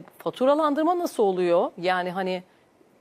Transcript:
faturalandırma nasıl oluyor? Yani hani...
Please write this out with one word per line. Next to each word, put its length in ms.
faturalandırma 800
nasıl 240
oluyor? 560
Yani 320
hani... 320